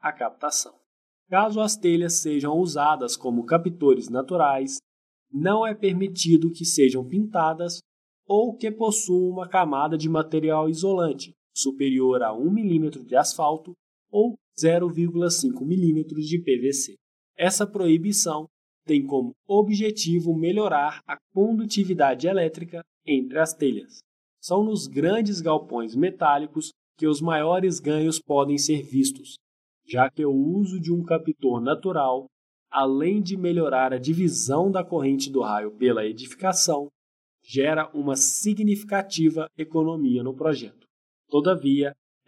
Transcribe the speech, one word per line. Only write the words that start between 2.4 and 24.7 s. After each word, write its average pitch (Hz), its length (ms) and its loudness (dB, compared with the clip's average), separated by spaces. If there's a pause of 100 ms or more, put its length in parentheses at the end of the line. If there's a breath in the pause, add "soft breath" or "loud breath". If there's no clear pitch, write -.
usadas 147 600 0
como 120 280 -2
captores 147 640 2
naturais, 135 680 0 (540)
não 190 340 0
é 214 80 -4
permitido 180 800 2
que 170 120 -10
sejam 131 400 4
pintadas 175 760 -2 (460)
ou 214 300 2
que 220 140 -4
possuam 202 600 0
uma 180 180 -8
camada 156 500 2
de 156 100 -2
material 156 600 0
isolante, 170 640 -2 (240)
superior 131 680 2
a 110 120 0
um 135 160 0
milímetro 160 540 0
de 123 120 0
asfalto 156 560 0 (380)
ou 220 260 2 (220)
zero 175 300 2
vírgula 170 420 0
cinco 127 340 -2
milímetros 156 600 0
de 165 120 -2
P 139 200 0
V 131 140 0
C. - 220 -6 (420)
Essa 190 300 0
proibição 170 800 0 (380)
tem 147 200 2
como 135 280 -2 (160)
objetivo 202 880 0
melhorar 165 720 0
a 147 100 -10 (180)
condutividade 190 920 0
elétrica 170 560 -2 (220)
entre 131 340 -2
as 160 140 0
telhas. - 460 -4 (420)
São 190 220 0
nos 214 240 -2